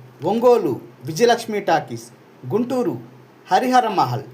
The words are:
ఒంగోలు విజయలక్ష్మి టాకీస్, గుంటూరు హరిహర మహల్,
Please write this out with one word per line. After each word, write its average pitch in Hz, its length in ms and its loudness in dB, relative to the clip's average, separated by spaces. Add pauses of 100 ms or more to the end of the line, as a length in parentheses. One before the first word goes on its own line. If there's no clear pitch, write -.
(320)
ఒంగోలు 226 420 4 (360)
విజయలక్ష్మి 220 520 0 (100)
టాకీస్, 139 360 -4 (460)
గుంటూరు 240 420 -2 (560)
హరిహర 240 360 4 (120)
మహల్, 127 340 -2